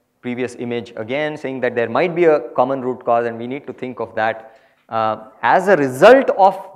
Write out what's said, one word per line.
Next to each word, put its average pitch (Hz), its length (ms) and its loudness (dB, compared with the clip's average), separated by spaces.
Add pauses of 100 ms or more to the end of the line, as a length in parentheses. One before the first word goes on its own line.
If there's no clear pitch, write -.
(220)
previous 123 340 -8
image 120 400 -8
again, 139 420 -6
saying 131 240 -10
that 117 140 -2
there 117 140 0
might 160 260 -2
be 175 100 2
a 151 240 2 (100)
common 131 220 0
root 123 240 -8
cause 120 200 0
and 113 120 -6
we 117 100 -10
need 135 200 -12
to 127 60 -12
think 123 260 -12
of 113 160 -10
that. 110 440 -6 (300)
Uh, 110 400 -4 (120)
as 170 260 2
a 196 100 4
result 151 540 6
of 190 280 4 (160)